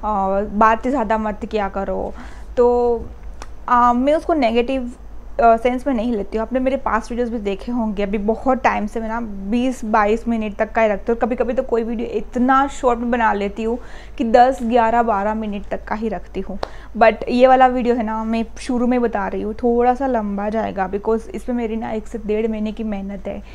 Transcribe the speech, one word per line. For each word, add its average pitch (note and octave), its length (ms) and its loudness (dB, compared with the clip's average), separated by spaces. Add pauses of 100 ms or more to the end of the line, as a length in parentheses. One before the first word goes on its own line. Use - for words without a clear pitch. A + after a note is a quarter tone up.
अ, G3 380 0
बातें A3 480 2
ज़्यादा A3+ 280 0
मत G#3+ 280 -4
किया G#3 240 -2
करो। G3 440 -4 (440)
तो, A#3+ 380 4 (720)
अ, B3 240 6
मैं C4 200 4
उसको E4 200 2
negative, B3 580 0 (520)
अ, A3+ 140 8
sense B3 300 0
में C#4 60 2
नहीं A#3+ 200 0
लेती G3+ 240 -2
हूँ। A3 40 0
आपने A#3+ 180 -2
मेरे C4 180 0
past A3 340 -2
videos A#3 200 -2
भी A#3+ 60 -4
देखे G3+ 340 -4
होंगे, A3 320 0
अभी G3+ 140 -2
बहुत A3+ 460 0
time G#3 240 2
से A3+ 120 -4
मैं A3+ 80 -6
ना A3+ 140 -4
बीस A3+ 640 -2
बाईस A3 420 2
minute A3 280 -2
तक G#3+ 160 -2
का A3+ 100 2
ही A3+ 60 4
रखती G#3 240 0
हूँ। A#3 80 0
कभी-कभी A#3+ 340 0
तो C4 100 0
कोई A#3 200 0
video A#3 260 -4
इतना C4 580 2
short B3 320 0
में A#3+ 120 -2
बना A3+ 220 2
लेती G3+ 300 -4
हूँ A#3 160 -2 (380)
कि C#4+ 60 -2
दस, B3 400 6
ग्यारह, A#3 400 4
बारह G#3+ 300 0
minute G#3+ 320 -6
तक G3 200 -6
का - 100 -4
ही A3 140 -4
रखती F#3 300 -8
हूँ। F#3+ 200 -6 (380)
But G#3+ 180 6 (140)
ये B3 180 6
वाला C4 200 8
video B3 280 2
है B3 80 -2
ना, A3 200 -4
मैं A3+ 220 -2 (140)
शुरू B3 280 0
में B3 140 2
बता G3+ 260 0
रही F#3+ 140 -4
हूँ, G#3 120 -4
थोड़ा A#3+ 400 2
सा C4+ 140 -2
लंबा G#3 420 -2
जाएगा, G3 420 -2
because G#3+ 380 -2
इसमें A#3+ 260 -6
मेरी A3+ 200 -4
ना A#3 160 -6
एक A3 160 -6
से A3+ 180 -8
डेढ़ G#3+ 220 0
महीने G#3+ 240 -2
की A3 120 -8
मेहनत G3 440 -6
है। - 160 -8 (120)